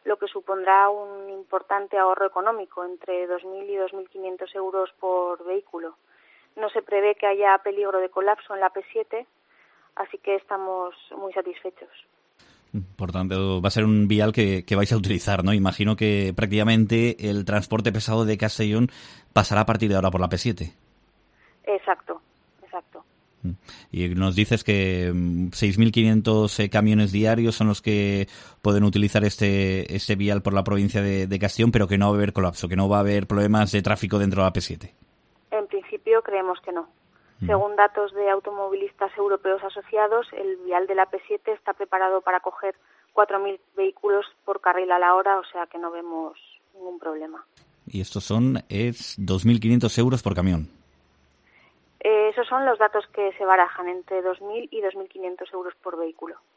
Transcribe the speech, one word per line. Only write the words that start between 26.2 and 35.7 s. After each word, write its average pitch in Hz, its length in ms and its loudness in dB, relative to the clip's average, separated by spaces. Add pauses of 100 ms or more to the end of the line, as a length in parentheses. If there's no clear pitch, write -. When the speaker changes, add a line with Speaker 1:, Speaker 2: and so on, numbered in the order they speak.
Speaker 2:
eh, 104 100 0
camiones 107 420 4
diarios 110 420 2
son 107 140 2
los 104 140 -2
que 101 440 0 (360)
pueden 104 220 4
utilizar 104 380 2
este, 98 720 0
este 98 220 -2
vial 101 240 0
por 98 140 -2
la 98 100 2
provincia 101 380 0
de, 98 240 0
de 98 120 -2
Castellón, 110 320 2
pero 107 160 2
que 98 120 2
no 101 80 4
va 104 60 4
a 104 40 2
haber 101 160 0
colapso, 90 380 -2
que 92 60 -2
no 98 120 4
va 104 80 4
a 104 40 4
haber 101 260 2
problemas 104 440 2
de 101 120 0
tráfico 104 360 0
dentro 98 220 2
de 95 40 4
la 92 40 4
A 90 60 2
P 90 80 -2
siete. - 320 -12 (560)
Speaker 1:
En 214 160 -2
principio 214 560 0